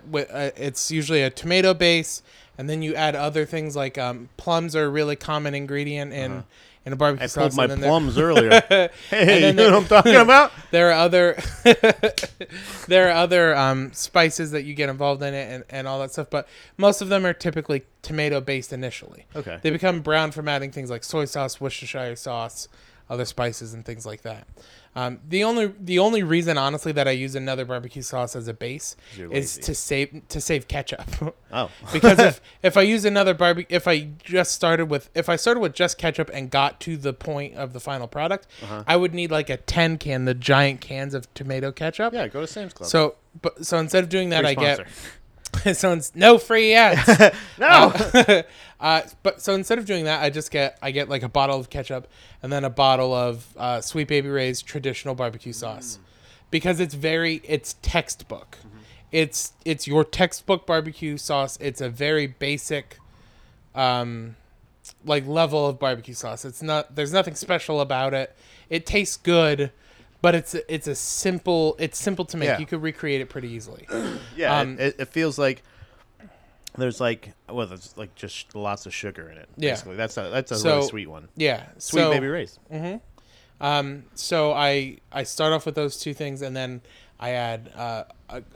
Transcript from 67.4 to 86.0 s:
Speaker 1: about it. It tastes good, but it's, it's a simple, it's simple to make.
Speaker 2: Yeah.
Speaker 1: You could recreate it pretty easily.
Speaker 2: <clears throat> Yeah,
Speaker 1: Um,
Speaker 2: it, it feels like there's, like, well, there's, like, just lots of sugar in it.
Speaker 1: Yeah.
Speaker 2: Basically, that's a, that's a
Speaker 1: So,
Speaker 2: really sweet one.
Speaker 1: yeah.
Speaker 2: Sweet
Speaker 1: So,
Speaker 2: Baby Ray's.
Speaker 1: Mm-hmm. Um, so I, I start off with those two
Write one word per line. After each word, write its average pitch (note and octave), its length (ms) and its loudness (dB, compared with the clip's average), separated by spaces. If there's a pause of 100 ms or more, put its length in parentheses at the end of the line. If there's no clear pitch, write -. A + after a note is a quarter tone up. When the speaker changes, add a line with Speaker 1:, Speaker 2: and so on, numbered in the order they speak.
Speaker 1:
about C3+ 340 -2
it. C3+ 220 -6 (340)
It E3 160 -6
tastes G#3 300 -2
good, D3+ 560 2 (500)
but E3+ 140 6
it's, - 180 -6 (140)
it's D#3 180 -8
a D3 80 -6
simple, E3 840 -2
it's D#3+ 180 -6
simple F#3 280 -4
to - 100 -12
make. D3 120 -2
Speaker 2:
Yeah. B2 100 2
Speaker 1:
You D3+ 80 -6
could D#3+ 160 -8
recreate D3+ 380 -4
it C3 100 -10
pretty B2 180 -12
easily. A2+ 420 -16
Speaker 2:
<clears throat> G#2+ 60 -8 (400)
Yeah, D3 240 0
Speaker 1:
Um, C3 180 -6
Speaker 2:
it, C3+ 220 -2
it C3+ 80 -8
feels D#3+ 300 -4
like C3+ 240 -2 (1120)
there's, B2+ 240 -6
like, A#2 320 -4 (160)
well, A#2 180 -6
there's, F2+ 300 -20
like, G#2 180 -16
just - 400 -16
lots G2+ 320 -8
of F2+ 80 -14
sugar F#2 360 -12
in D#2+ 80 -20
it. D#2+ 180 -20
Speaker 1:
Yeah. D3 160 -4
Speaker 2:
Basically, F#2+ 240 -12
that's A2+ 200 -8
a, F#2+ 160 -8
that's C3 200 -6
a A#2 40 -4
Speaker 1:
So, D3 200 0
Speaker 2:
really C#3+ 120 0
sweet G#2 200 -10
one. D#2 280 -20
Speaker 1:
yeah. C#3+ 300 -4 (120)
Speaker 2:
Sweet - 220 -2
Speaker 1:
So, D#3+ 100 4
Speaker 2:
Baby C3+ 180 0
Ray's. D3+ 300 -8 (140)
Speaker 1:
Mm-hmm. E3 240 -10 (680)
Um, C#3+ 400 -4 (100)
so D3+ 380 -2
I, C#3 460 -2 (120)
I C#3 140 -8
start D#3 280 -2
off D#3 140 -4
with D3+ 80 -6
those D3 240 -4
two D3 160 -10